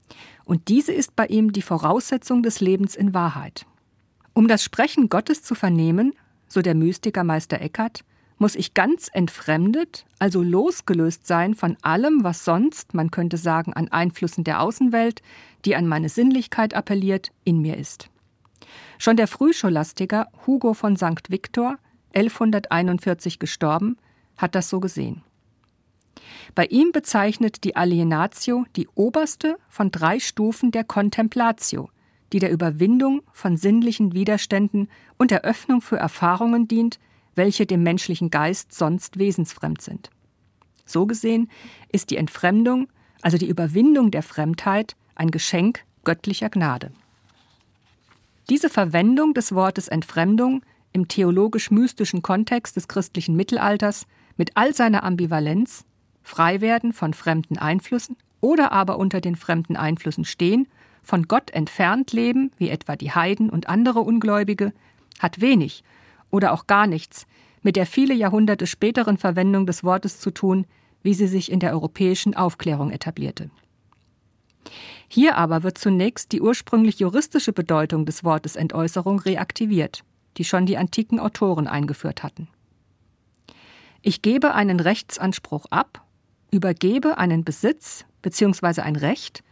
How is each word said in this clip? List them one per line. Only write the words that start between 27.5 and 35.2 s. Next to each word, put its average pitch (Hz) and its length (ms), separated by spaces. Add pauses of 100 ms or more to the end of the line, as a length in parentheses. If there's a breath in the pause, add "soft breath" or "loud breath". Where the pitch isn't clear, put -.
die - 120
Alienatio 180 920 (100)
die - 200
oberste 311 640 (120)
von 196 220
drei 165 280
Stufen 220 520
der 226 120
Contemplatio, 220 1080 (440)
die 196 60
der 180 120
Überwindung 196 720 (100)
von 175 260
sinnlichen 214 560
Widerständen 202 760 (280 soft breath)
und 254 140